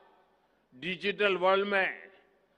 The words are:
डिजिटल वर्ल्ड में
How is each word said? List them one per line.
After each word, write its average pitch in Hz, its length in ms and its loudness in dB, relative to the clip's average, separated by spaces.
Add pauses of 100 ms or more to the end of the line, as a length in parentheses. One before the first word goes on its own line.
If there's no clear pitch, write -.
(760)
डिजिटल 185 640 -2
वर्ल्ड 190 300 2
में 165 420 -2 (480)